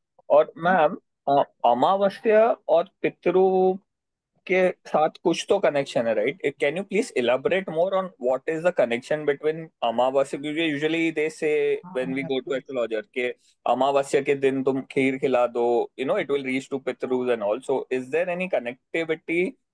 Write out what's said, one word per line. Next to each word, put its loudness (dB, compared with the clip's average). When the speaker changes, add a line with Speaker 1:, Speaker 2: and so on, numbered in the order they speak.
Speaker 1:
और 4
मैम, 2
अ, 4
अमावस्या 4
और 2
पितृ 2
के 2
साथ 0
कुछ 0
तो 4
connection 0
है, 0
राइट? -2
Can 0
you -8
please -2
elaborate 0
more 0
on 0
what -4
is -4
the 2
connection -2
between -2
अमावस्या? 0
Because -2
usually 0
they -2
say 0
Speaker 2:
हाँ, -16
Speaker 1:
when -2
we -4
go -4
to -8
Speaker 2:
बिल्कुल। -2
Speaker 1:
astrologer -4
के -4
अमावस्या 2
के 0
दिन 0
तुम 0
खीर -2
खिला 2
दो, 0
you -4
know, 0
it -8
will -2
reach -4
to -4
Pitrus -2
and 0
all। -2
So -2
is -6
there -2
any -6
connectivity -4